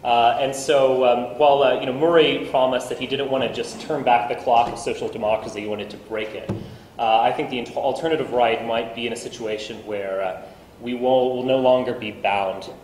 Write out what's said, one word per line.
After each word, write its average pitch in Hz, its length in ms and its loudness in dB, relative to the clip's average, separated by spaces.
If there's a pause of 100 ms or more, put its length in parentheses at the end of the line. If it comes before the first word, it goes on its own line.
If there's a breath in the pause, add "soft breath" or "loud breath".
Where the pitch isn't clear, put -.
Uh, 117 360 4
and 135 140 0
so, 131 500 4
um, 120 340 2
while, 139 240 6
uh, 127 180 4
you 135 60 -4
know, 127 60 -2
Murray 151 580 4
promised 127 400 2
that 120 80 -6
he 127 80 -6
didn't 135 220 -4
want 131 140 0
to 113 100 -2
just - 280 -8
turn 143 240 -4
back 120 240 4
the 120 80 -4
clock 117 360 2
of - 60 -10
social 117 300 -6
democracy, 110 540 -4
he 104 40 -8
wanted 104 240 -6
to - 60 -14
break 110 320 -8
it. - 200 -12 (500 loud breath)
Uh, 113 220 4
I 123 120 2
think 127 180 -4
the 123 80 -4
int-, 117 180 -8
alternative 139 560 -2
right 117 320 2
might 117 300 -4
be 117 120 -6
in 113 60 -4
a 107 40 -6
situation 107 680 -8
where, 98 380 -4
uh, 92 200 -4 (380 loud breath)
we 123 140 -6
will, 127 400 2
will 123 80 -4
no 131 160 2
longer 127 340 2
be 110 200 -8
bound 95 580 -4 (140)